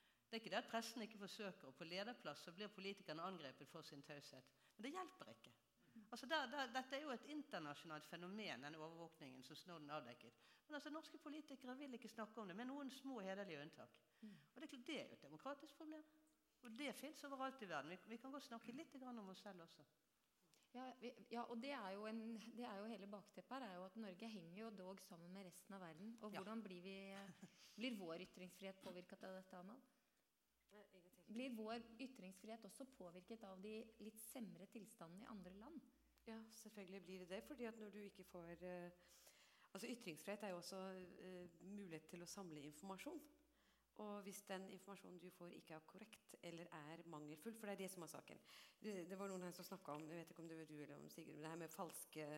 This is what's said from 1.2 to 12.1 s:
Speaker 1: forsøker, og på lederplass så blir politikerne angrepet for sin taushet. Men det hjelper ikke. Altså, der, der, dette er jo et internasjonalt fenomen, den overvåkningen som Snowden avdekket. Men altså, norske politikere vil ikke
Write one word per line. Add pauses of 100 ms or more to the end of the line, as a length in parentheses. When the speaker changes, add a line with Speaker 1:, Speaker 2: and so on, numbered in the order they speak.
Speaker 1:
forsøker,
og
på
lederplass
så
blir
politikerne
angrepet
for
sin
taushet. (340)
Men
det
hjelper
ikke. (580)
Altså,
der,
der,
dette
er
jo
et
internasjonalt
fenomen,
den
overvåkningen
som
Snowden
avdekket. (340)
Men
altså,
norske
politikere
vil
ikke